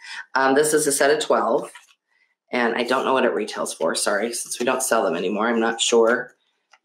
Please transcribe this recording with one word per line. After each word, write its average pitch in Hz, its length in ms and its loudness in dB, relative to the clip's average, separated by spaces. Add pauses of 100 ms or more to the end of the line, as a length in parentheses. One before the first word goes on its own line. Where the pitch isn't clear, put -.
(340)
Um, 135 200 2
this 151 180 2
is 147 140 2
a 139 60 0
set 143 180 2
of 151 100 2
twelve, 117 500 0 (800)
and 117 240 0
I 123 80 -2
don't 127 220 0
know 131 80 0
what 127 140 2
it - 80 0
retails 107 400 -6
for, 80 200 -2
sorry, 107 380 -2
since - 260 -8
we 120 60 -2
don't - 180 -2
sell 113 220 0
them 87 100 0
anymore. 101 340 -2
I'm 117 120 0
not 113 220 -2
sure, 117 520 2 (500)